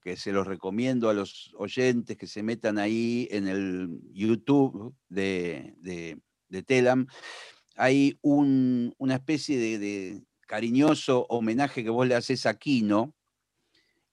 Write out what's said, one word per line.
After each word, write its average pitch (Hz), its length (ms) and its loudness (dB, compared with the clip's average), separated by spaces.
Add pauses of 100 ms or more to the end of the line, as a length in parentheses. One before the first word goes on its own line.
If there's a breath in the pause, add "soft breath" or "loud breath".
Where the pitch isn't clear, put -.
que 90 140 -8
se 101 160 -8
los 98 140 0
recomiendo 110 640 -2
a 110 60 4
los - 420 -6
oyentes 117 640 -2
que 95 80 -14
se 104 160 -12
metan 110 360 -2
ahí 117 520 -2
en 98 180 -2
el 92 400 -4 (240)
YouTube 113 840 0 (140)
de, 90 680 -4
de, 85 400 -12 (300)
de 92 140 -8
Telam, 127 440 4 (720 loud breath)
hay 135 440 4
un, 131 760 2
una 131 160 0
especie 135 440 -2
de, 113 200 0
de 98 440 -6 (240)
cariñoso 123 840 2
homenaje 120 520 0
que 110 60 -6
vos 123 180 2
le 123 100 2
haces 123 280 -2
a 110 140 0
Kino, 117 560 2 (1000)